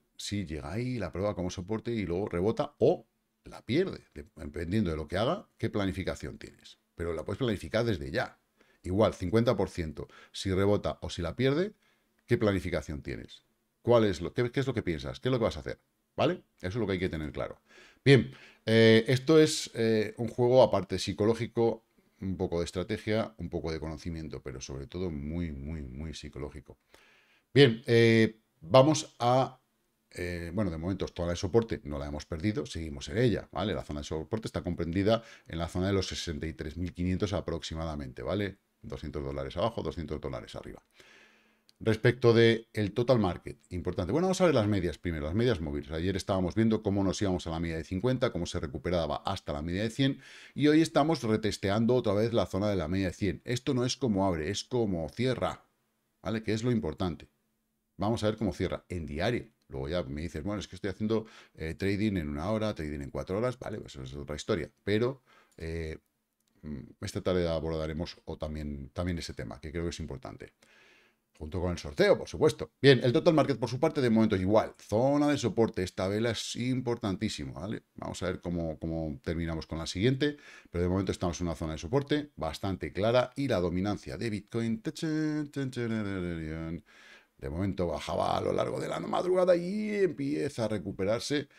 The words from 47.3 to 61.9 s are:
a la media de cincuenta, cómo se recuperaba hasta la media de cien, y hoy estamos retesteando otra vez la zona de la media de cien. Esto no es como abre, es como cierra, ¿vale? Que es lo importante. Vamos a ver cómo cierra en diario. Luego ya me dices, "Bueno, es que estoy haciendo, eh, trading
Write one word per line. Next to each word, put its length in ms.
a 40
la 100
media 160
de 80
cincuenta, 480
cómo 140
se 160
recuperaba 640
hasta 260
la 100
media 220
de 60
cien, 320
y 120
hoy 140
estamos 420
retesteando 720
otra 180
vez 180
la 140
zona 240
de 80
la 100
media 200
de 60
cien. 300
Esto 300
no 120
es 120
como 280
abre, 240
es 140
como 460
cierra, 560
¿vale? 200
Que 120
es 100
lo 80
importante. 560
Vamos 260
a 40
ver 100
cómo 160
cierra 340
en 180
diario. 440
Luego 220
ya 140
me 180
dices, 200
"Bueno, 200
es 80
que 60
estoy 160
haciendo, 340
eh, 180
trading 420